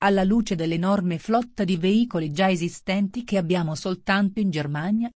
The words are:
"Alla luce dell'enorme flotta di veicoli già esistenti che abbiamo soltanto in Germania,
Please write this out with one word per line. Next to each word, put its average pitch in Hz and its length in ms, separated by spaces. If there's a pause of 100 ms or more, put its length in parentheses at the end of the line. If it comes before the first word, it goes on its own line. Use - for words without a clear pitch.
"Alla 196 180
luce 214 320
dell'enorme 170 640
flotta 226 460
di 185 120
veicoli 185 540
già 190 180
esistenti 190 760
che 202 140
abbiamo 170 360
soltanto 190 640
in 202 120
Germania, 160 680